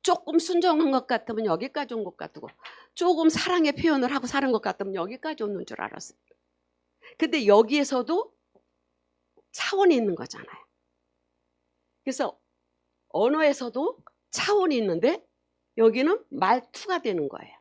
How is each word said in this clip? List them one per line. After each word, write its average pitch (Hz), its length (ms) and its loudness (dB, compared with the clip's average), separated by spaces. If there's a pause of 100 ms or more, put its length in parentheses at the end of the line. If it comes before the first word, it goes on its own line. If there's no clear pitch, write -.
조금 339 360 0
순종한 339 520 2
것 254 160 0
같으면 226 400 -4
여기까지 240 480 -4
온 220 100 -6
것 180 120 -12
같고 - 320 -14 (460)
조금 330 340 4
사랑의 320 440 2
표현을 285 420 0
하고 247 120 -4
사는 277 260 -2
것 220 100 0
같으면 190 320 -6
여기까지 269 480 -8
오는 202 240 -6
줄 - 140 -14
알았어요. - 380 -12 (960)
근데 247 300 -2
여기에서도 262 880 2 (1200)
차원이 381 420 2
있는 214 200 0
거잖아요. - 520 -16 (1400)
그래서 262 340 -4 (720)
언어에서도 277 920 0 (280)
차원이 370 480 2
있는데 214 460 0 (520)
여기는 254 540 4
말투가 254 720 -2
되는 170 260 -4
거예요. - 320 -14